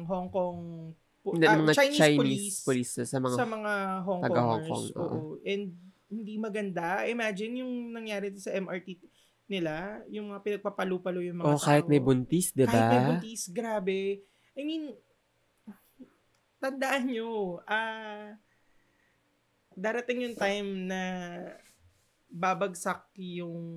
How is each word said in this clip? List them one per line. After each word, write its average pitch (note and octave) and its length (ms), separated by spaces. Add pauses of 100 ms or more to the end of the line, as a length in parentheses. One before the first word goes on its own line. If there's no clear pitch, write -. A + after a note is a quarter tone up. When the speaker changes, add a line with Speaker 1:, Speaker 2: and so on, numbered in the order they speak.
Speaker 1:
Hong F#3 260
Kong F3+ 300 (600)
po-, - 140
Speaker 2:
Ng E3 100
Speaker 1:
ah, D#3+ 160
Speaker 2:
mga D#3 160
Speaker 1:
Chinese C#4+ 240
Speaker 2:
Chinese D3+ 180
Speaker 1:
police C#3 460
Speaker 2:
police B2+ 300 (100)
sa C3+ 160
mga B2+ 160
Speaker 1:
sa A#3+ 100
mga G#3+ 280 (280)
Hong F3+ 220
Speaker 2:
taga A#2 160
Hong A#2+ 100 (140)
Speaker 1:
Kongers. D#3+ 80
Speaker 2:
Kong, A2+ 140 (100)
oo. F3 120
Speaker 1:
Oo. D#3 240 (120)
And G3+ 200 (440)
hindi G#3+ 280
maganda. G3+ 500 (180)
Imagine A3 560
yung B3+ 140 (180)
nangyari G#3 440
sa G3+ 160
M G3 140
R F3+ 140
T F3+ 180 (480)
nila, E3+ 280 (320)
yung G#3 240
mga G3+ 140
pinagpapalu-palo F#3+ 760
yung F3 220
mga D#3+ 80
Speaker 2:
Oh, D3 100
kahit D3 260
may D3 120
Speaker 1:
tao. C3 100
Speaker 2:
buntis, C3+ 440
di C3 100
Speaker 1:
Kahit A#2 260
may B2 140
Speaker 2:
ba? C3 100
Speaker 1:
buntis, G#3+ 380
grabe. G3 720 (300)
I C4+ 100
mean, D4+ 320 (1600)
tandaan C4+ 480
nyo, A#3 240 (360)
ah, G#3+ 680 (1400)
darating A#3+ 520
yung A#3+ 140
time G3 480
na F#3 160 (1300)
babagsak F#3 720 (160)
yung F3 420 (200)